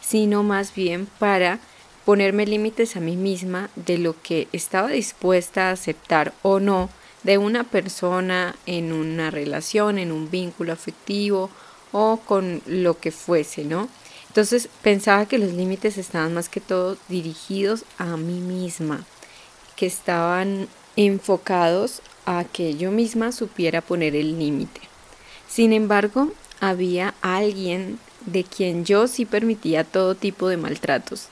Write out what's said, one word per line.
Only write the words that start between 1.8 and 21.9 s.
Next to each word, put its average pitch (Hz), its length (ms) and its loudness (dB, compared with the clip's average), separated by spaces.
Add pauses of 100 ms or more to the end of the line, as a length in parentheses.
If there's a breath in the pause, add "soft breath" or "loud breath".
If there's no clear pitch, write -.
ponerme 202 400 4
límites 220 500 -2
a 190 40 -6
mí 170 160 -2
misma 185 600 -4
de 175 220 -2
lo 165 240 -2
que 165 300 -2
estaba 190 380 -2
dispuesta 185 800 0
a - 20 0
aceptar 160 720 -2
o 196 180 2
no 190 300 2 (340 loud breath)
de 196 140 4
una 214 260 0
persona 185 920 -2 (100)
en 170 280 -4
una 160 360 -2
relación, 160 680 -2
en 175 120 -4
un 156 200 -4
vínculo 175 420 -4
afectivo 202 760 -2 (420 loud breath)
o 220 340 2
con 185 400 0
lo 175 340 0
que 165 120 -4
fuese, 156 540 -2
¿no? 180 240 -2 (380 loud breath)
Entonces 233 420 2 (120)
pensaba 202 440 4
que 254 120 0
los 196 160 2
límites 190 440 -2
estaban 170 360 -2
más 170 160 -4
que - 120 -6
todo 185 360 -2 (100)
dirigidos 190 760 -4 (140)
a 170 180 -4
mí 170 240 -4
misma, 180 640 -4 (720 loud breath)
que - 100 -2
estaban 180 840 -2 (280)
enfocados 196 1040 2 (240)